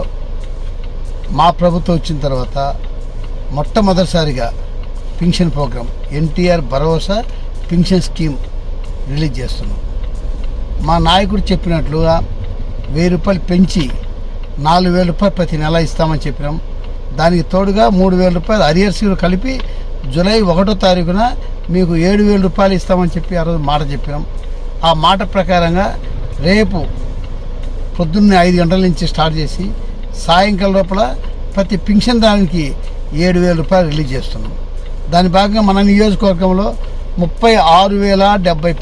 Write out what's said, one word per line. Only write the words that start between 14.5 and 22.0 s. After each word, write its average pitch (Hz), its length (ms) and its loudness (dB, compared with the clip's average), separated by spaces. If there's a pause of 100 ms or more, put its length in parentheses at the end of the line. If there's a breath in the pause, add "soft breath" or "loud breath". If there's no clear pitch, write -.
నాలుగు 180 280 4
వేల 180 160 2
రూపాయలు 196 280 0
ప్రతి 165 240 -2
నెల 160 240 2
ఇస్తామని 156 380 0
చెప్పినాం. 147 300 -4 (640)
దానికి 170 320 2
తోడుగా 196 340 2 (120)
మూడు 185 240 4
వేల 185 160 4
రూపాయలు 196 320 0
అరియర్స్ 190 340 2 (200)
కలిపి 185 300 0 (600 loud breath)
జూలై 202 260 2 (120)
ఒకటో 196 240 2 (100)
తారీఖున 180 360 2 (540 loud breath)
మీకు 180 160 2 (160)